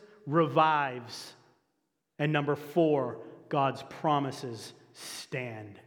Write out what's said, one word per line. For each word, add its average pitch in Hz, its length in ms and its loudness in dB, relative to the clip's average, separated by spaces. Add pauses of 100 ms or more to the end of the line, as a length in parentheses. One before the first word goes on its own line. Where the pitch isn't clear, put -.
(260)
revives. 143 1080 2 (840)
And 151 160 2
number 143 220 2
four, 143 640 2 (300)
God's 139 340 2
promises 135 880 -2 (200)
stand. 110 920 -10